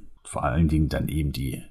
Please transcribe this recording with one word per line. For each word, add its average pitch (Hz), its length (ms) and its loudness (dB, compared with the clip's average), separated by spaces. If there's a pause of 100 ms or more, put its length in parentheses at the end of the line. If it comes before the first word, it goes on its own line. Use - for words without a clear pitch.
(240)
Vor - 200 -6
allen 78 240 4
Dingen 78 220 2
dann 69 180 -2
eben 73 240 0
die 64 400 -4